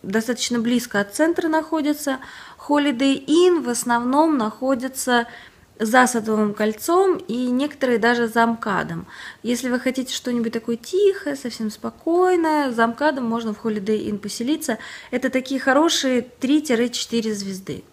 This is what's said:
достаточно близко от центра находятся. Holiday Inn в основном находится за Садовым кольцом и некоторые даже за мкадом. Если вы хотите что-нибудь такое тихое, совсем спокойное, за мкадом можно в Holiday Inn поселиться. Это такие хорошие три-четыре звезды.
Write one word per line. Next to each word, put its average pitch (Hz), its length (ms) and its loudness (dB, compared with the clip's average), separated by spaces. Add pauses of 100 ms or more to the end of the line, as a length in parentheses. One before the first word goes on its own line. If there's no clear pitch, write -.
достаточно 226 580 -2
близко 233 400 0
от 202 140 -6
центра 339 340 2
находятся. 302 720 -2 (500)
Holiday 277 580 2
Inn 349 360 6
в 240 60 -4
основном 247 680 2
находится 247 880 0 (540)
за 240 280 6
Садовым 214 460 0
кольцом 330 640 2 (100)
и 247 220 -2
некоторые 254 480 0
даже 233 280 2
за 233 200 4
мкадом. 185 600 -4 (380)
Если 240 240 -2
вы 247 100 0
хотите 254 340 -4
что-нибудь 233 400 -2
такое 233 240 -4
тихое, 381 600 0
совсем 226 340 -6
спокойное, 320 1040 0
за 226 160 4
мкадом 269 380 0
можно 226 280 -2
в - 100 -14
Holiday 214 440 -2
Inn 208 100 -4
поселиться. 240 600 -4 (340)
Это 254 180 -2
такие 262 300 -2
хорошие 262 600 2
три-четыре 240 1120 0
звезды. 190 580 -10